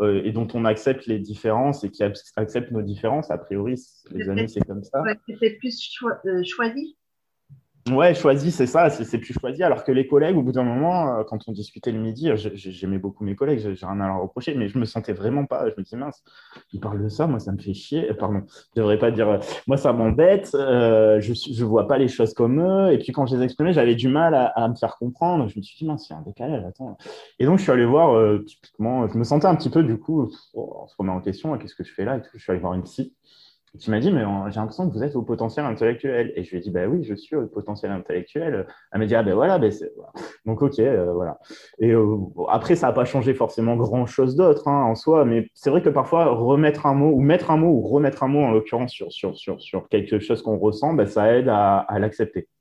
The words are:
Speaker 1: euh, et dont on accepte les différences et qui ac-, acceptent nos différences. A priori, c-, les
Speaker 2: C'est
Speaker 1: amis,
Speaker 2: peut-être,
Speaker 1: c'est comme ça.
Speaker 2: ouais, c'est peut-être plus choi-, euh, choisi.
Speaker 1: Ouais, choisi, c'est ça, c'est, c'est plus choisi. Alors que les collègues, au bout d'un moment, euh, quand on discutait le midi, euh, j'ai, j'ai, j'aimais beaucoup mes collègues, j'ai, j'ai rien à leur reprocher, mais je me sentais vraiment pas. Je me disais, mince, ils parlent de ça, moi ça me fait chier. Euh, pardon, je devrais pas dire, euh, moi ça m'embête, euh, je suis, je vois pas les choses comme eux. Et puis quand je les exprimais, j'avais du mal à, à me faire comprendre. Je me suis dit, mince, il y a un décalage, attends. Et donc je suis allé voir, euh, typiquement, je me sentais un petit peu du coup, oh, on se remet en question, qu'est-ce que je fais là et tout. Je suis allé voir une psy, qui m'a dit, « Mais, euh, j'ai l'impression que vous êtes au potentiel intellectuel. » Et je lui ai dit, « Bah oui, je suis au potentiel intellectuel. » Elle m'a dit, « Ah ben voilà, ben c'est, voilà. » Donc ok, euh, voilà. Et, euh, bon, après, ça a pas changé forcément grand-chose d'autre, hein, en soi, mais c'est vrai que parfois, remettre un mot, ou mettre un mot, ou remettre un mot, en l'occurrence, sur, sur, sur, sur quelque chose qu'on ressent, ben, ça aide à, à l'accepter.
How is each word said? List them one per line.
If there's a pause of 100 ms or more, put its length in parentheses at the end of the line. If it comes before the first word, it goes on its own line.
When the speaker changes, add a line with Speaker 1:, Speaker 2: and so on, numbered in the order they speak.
Speaker 1:
euh,
et
dont
on
accepte
les
différences
et
qui
ac-,
acceptent
nos
différences.
A
priori,
c-,
les
Speaker 2:
C'est
Speaker 1:
amis,
Speaker 2:
peut-être,
Speaker 1:
c'est
comme
ça.
Speaker 2:
ouais, (100)
c'est
peut-être
plus
choi-,
euh,
choisi. (920)
Speaker 1:
Ouais,
choisi,
c'est
ça,
c'est,
c'est
plus
choisi.
Alors
que
les
collègues,
au
bout
d'un
moment,
euh,
quand
on
discutait
le
midi,
euh,
j'ai,
j'ai,
j'aimais
beaucoup
mes
collègues,
j'ai,
j'ai
rien
à
leur
reprocher,
mais
je
me
sentais
vraiment
pas.
Je
me
disais,
mince, (480)
ils
parlent
de
ça,
moi
ça
me
fait
chier.
Euh,
pardon, (320)
je
devrais
pas
dire,
euh, (300)
moi
ça
m'embête,
euh,
je
suis,
je
vois
pas
les
choses
comme
eux.
Et
puis
quand
je
les
exprimais,
j'avais
du
mal
à,
à
me
faire
comprendre.
Je
me
suis
dit,
mince,
il
y
a
un
décalage,
attends. (400)
Et
donc
je
suis
allé
voir,
euh,
typiquement,
je
me
sentais
un
petit
peu
du
coup, (260)
oh,
on
se
remet
en
question,
qu'est-ce
que
je
fais
là
et
tout.
Je
suis
allé
voir
une
psy, (640)
qui
m'a
dit, «
Mais,
euh,
j'ai
l'impression
que
vous
êtes
au
potentiel
intellectuel. »
Et
je
lui
ai
dit, «
Bah
oui,
je
suis
au
potentiel
intellectuel. » (260)
Elle
m'a
dit, «
Ah
ben
voilà,
ben
c'est,
voilà. » (340)
Donc
ok,
euh,
voilà. (400)
Et,
euh,
bon,
après,
ça
a
pas
changé
forcément
grand-chose
d'autre,
hein,
en
soi,
mais
c'est
vrai
que
parfois,
remettre
un
mot,
ou
mettre
un
mot,
ou
remettre
un
mot,
en
l'occurrence,
sur,
sur,
sur,
sur
quelque
chose
qu'on
ressent,
ben,
ça
aide
à,
à
l'accepter. (120)